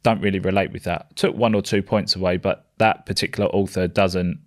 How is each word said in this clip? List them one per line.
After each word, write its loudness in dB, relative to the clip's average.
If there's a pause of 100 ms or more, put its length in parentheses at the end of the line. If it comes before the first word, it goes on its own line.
don't 2
really 0
relate 0
with -12
that." -6
Took 0
one 2
or 2
two 0
points 0
away, 0
but -4
that 2
particular -2
author 0
doesn't 0